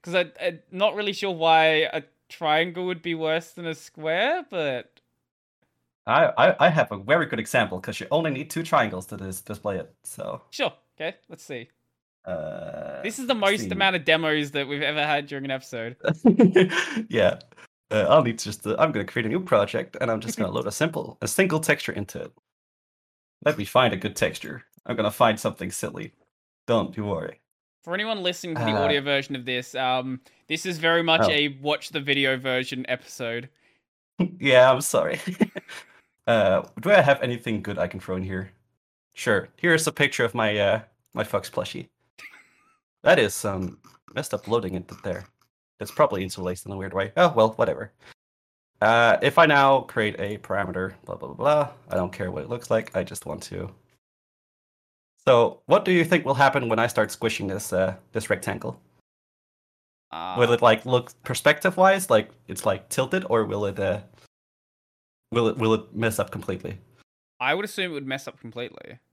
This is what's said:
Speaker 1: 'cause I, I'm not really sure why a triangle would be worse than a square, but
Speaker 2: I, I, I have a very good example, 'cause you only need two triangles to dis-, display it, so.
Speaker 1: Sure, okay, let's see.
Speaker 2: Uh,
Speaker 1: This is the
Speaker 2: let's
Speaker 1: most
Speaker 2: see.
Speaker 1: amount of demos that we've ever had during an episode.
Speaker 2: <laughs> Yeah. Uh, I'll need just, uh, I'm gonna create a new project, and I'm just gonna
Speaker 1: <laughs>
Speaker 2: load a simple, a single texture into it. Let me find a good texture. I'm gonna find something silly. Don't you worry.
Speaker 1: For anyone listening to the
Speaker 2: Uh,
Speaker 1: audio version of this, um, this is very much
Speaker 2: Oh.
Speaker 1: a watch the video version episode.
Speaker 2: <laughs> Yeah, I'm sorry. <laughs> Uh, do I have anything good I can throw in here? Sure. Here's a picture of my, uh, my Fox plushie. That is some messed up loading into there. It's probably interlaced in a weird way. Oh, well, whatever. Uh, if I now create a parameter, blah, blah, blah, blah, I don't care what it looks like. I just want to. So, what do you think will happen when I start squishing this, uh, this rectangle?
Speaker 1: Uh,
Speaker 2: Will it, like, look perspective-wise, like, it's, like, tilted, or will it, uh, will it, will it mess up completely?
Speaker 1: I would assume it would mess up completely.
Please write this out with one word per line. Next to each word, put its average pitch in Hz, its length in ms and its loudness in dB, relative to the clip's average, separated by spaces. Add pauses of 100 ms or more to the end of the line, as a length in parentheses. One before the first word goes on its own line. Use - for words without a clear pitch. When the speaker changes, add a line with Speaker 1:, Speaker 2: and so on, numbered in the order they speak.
Speaker 1:
'cause 175 140 -8
I, 175 160 0 (100)
I'm 170 180 -4 (120)
not 190 240 0
really 202 180 -4
sure 196 180 -4
why 160 640 4
a 160 100 -6 (260)
triangle 170 580 -2
would 175 140 -6
be 170 140 -4
worse 160 360 -4
than 175 160 -14
a 160 80 -6
square, 202 720 -4
but 143 500 -6 (1040)
Speaker 2:
I, 113 320 4
I, 170 300 4
I - 20 6
have 151 220 0
a 101 60 -8
very 143 300 0
good 110 120 -6
example, 104 400 -2
'cause - 220 -10
you - 100 -10
only 156 200 0
need 143 180 -8
two 165 140 -6
triangles 107 440 0
to 101 100 -12
dis-, 95 240 -10
display 101 360 -6
it, - 160 -10 (100)
so. - 380 -12 (100)
Speaker 1:
Sure, 247 220 -6 (260)
okay, 160 160 -8 (140)
let's 165 140 -20
see. 123 260 -14 (560)
Speaker 2:
Uh, 76 800 -10
Speaker 1:
This 220 160 -10
is 247 80 -8
the 262 60 0
Speaker 2:
let's 202 180 2
Speaker 1:
most 208 100 0
Speaker 2:
see. 190 80 -6
Speaker 1:
amount 185 260 0
of 156 80 -2
demos 151 480 2
that 139 160 -4
we've 143 140 -6
ever 151 240 -2
had 147 220 -2
during 139 180 -8
an 139 60 -4
episode. 123 440 -8 (300)
Speaker 2:
<laughs> 190 840 4
Yeah. 101 300 2 (500)
Uh, 107 200 2
I'll 151 120 8
need 117 160 -2
just, - 300 -10
uh, 107 120 0
I'm 151 120 2
gonna 101 140 -4
create 117 200 -4
a 107 40 -4
new 160 100 -2
project, - 640 0
and 120 100 -2
I'm 110 80 -2
just 110 180 -8
gonna 220 140 -4
Speaker 1:
<laughs> 110 60 -4
Speaker 2:
load 123 100 -4
a 104 60 -6
simple, - 480 -6
a 113 60 -6
single 160 340 0
texture - 320 -2
into - 280 -8
it. - 120 -14 (1120)
Let 151 120 0
me 104 60 -6
find 123 300 2
a 95 40 -4
good 98 200 -6
texture. - 480 -4 (200)
I'm 117 120 -4
gonna 107 120 0
find 113 300 2
something 92 320 -6
silly. 90 400 -10 (540)
Don't 107 320 0
you 104 80 -6
worry. 90 340 -6 (460)
Speaker 1:
For 170 80 -8
anyone 208 300 -4
listening 175 320 -4
to 123 100 -4
the 110 100 0
Speaker 2:
Uh, 101 80 2
Speaker 1:
audio 143 160 2
version 139 380 -2
of 123 80 -12
this, 123 280 -6
um, 127 460 -2 (300)
this 160 160 -4
is 175 140 -4
very 165 220 4
much 165 200 4
Speaker 2:
Oh. - 100 6
Speaker 1:
a 147 160 2 (140)
watch 147 300 -4
the 156 100 -4
video 139 360 2
version 127 520 -4
episode. 120 580 -6 (720)
Speaker 2:
<laughs> 180 200 -2
Yeah, 131 320 8
I'm 131 100 2
sorry. - 440 0
<laughs> 185 40 -4 (1000)
Uh, 101 340 4 (200)
do 180 100 0
I 202 80 10
have 139 240 4
anything 120 380 -4
good 104 180 -6
I 90 80 0
can 92 140 -10
throw 92 160 -6
in 92 60 -4
here? 92 280 -6 (600)
Sure. 107 420 0
Here's 160 320 2
a 147 60 -2
picture 135 320 2
of 110 100 -4
my, 107 220 0
uh, 104 240 2 (320)
my 110 100 -4
Fox - 260 -4
plushie. - 380 -8 (1160)
That 151 140 6
is 107 160 2
some 92 460 -6 (340)
messed - 200 -6
up - 120 -8
loading 101 280 -2
into 90 200 -10 (120)
there. 92 180 -6 (560)
It's - 100 -10
probably 95 340 0
interlaced 92 420 -8
in 98 80 -10
a - 20 -8
weird 95 180 -10
way. 98 220 -4
Oh, 170 180 4
well, 110 200 6
whatever. 92 400 -2 (880)
Uh, 113 400 6
if 135 160 2
I 170 80 8
now 139 380 6
create 107 360 -4
a 101 200 -6
parameter, 92 560 -4 (100)
blah, 90 100 -10
blah, - 140 -14
blah, - 80 -14
blah, 147 340 0 (180)
I 95 60 -6
don't 92 160 -2
care 92 180 -8
what 76 140 -8
it 92 60 -12
looks 120 200 -10
like. 113 240 -2
I 92 120 -2
just - 200 -14
want 76 180 -10
to. 92 300 -12 (1500)
So, 120 420 6
what 185 180 4
do 185 80 4
you 170 100 4
think 160 220 2
will 135 80 0
happen 131 340 4
when 110 100 2
I 117 100 2
start 107 220 0
squishing 110 380 -4
this, - 240 -6
uh, 92 240 0 (160)
this - 180 -6
rectangle? - 520 -4 (1300)
Speaker 1:
Uh, 87 260 -10
Speaker 2:
Will 120 140 4
it, 117 100 2
like, 110 240 4
look 123 280 -2 (100)
perspective-wise, 185 840 2
like, 123 220 4 (180)
it's, - 160 -10
like, 95 240 -2
tilted, 180 400 -2
or 113 160 2
will 101 200 -4
it, 98 140 -6
uh, 104 220 -2 (1300)
will 117 160 2
it, - 80 -4
will 110 160 2
it 110 200 -4
mess 110 260 -2
up - 120 -4
completely? 95 480 -8 (640)
Speaker 1:
I 139 120 2
would 202 120 -2
assume 185 260 -6
it - 20 -10
would 139 140 -10
mess 135 220 -8
up - 100 -20
completely. 120 580 -14 (160)